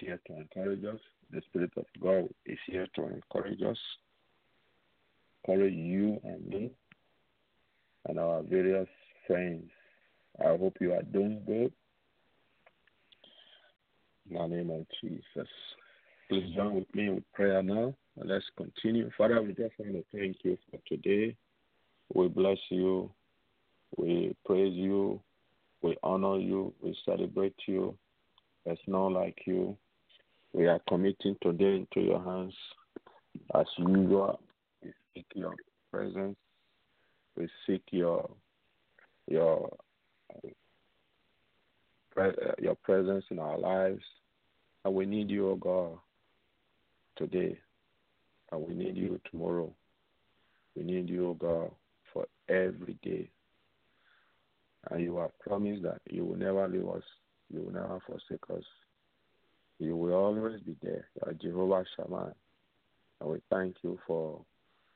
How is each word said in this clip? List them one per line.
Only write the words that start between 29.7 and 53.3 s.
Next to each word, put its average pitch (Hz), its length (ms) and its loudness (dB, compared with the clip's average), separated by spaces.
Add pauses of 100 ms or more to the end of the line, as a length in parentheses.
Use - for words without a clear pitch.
We 87 140 4
are 85 220 6
committing 98 540 2
today 95 340 4
into 92 300 0
your 90 160 2
hands. 92 320 -6 (1000)
As 73 120 6 (100)
usual, 95 640 6 (420)
we - 100 -14 (220)
seek - 200 -16
your 87 200 -6 (360)
presence. 98 460 -4 (1000)
We 85 120 -2 (180)
seek 95 240 2
your, 87 380 2 (960)
your, 82 440 2 (2500)
pre-, 95 180 4
uh, - 300 0
your - 180 2
presence 95 540 2
in 87 80 -6
our 76 200 -2
lives. 95 440 2 (840)
And 95 100 2
we 95 120 2
need 104 240 0
you, 98 200 2
O 92 60 2
God, 90 420 0 (1160)
today. 87 420 -2 (920)
And 92 160 -4
we 87 80 -6
need 92 220 -4
you 90 240 -2 (100)
tomorrow. 85 420 -2 (1040)
We - 60 -6
need 90 260 -2
you, 90 200 -2
O 85 60 -2
God, 82 360 -2 (420)
for - 140 -4 (220)
every 92 540 0
day. 85 280 -6 (1600)